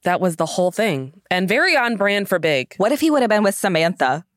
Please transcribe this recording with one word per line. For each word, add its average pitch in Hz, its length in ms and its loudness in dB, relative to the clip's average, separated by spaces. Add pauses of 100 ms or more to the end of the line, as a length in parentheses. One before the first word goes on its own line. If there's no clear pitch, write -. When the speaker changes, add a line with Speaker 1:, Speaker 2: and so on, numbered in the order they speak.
Speaker 1:
That 180 160 0
was 175 160 0
the 185 100 -2
whole 180 240 -2
thing. 151 500 -4 (120)
And 180 160 0
very 311 280 2
on 240 200 0
brand 202 320 -2
for 185 100 0
Big. 147 380 -2
Speaker 2:
What 214 160 0
if 285 80 -2
he 320 100 2
would 294 120 2
have 233 80 0
been 214 120 2
with 196 140 0
Samantha? 165 680 0 (120)